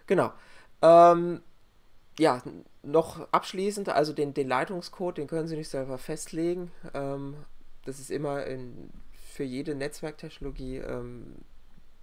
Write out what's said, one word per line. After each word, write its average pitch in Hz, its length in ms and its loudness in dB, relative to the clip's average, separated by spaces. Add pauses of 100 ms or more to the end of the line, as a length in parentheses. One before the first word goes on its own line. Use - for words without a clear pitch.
Genau. 147 260 4 (500)
Ähm, 170 600 10 (760)
ja, 143 260 4
n-, - 200 -14 (180)
noch 160 500 0
abschließend, 202 560 0
also 151 240 2
den, 147 220 -2
den 139 140 -2
Leitungscode, 175 680 -2
den 147 80 -6
können 160 220 -4
Sie 160 80 -6
nicht 156 120 -8
selber 135 300 -6
festlegen. 175 720 -4 (240)
Ähm, 139 420 -6 (480)
das 143 140 -10
ist 135 120 -12
immer 143 360 -4
in, 127 440 -10 (220)
für - 320 -10
jede 139 300 -6
Netzwerktechnologie, 139 1040 -8
ähm, 120 580 -10 (680)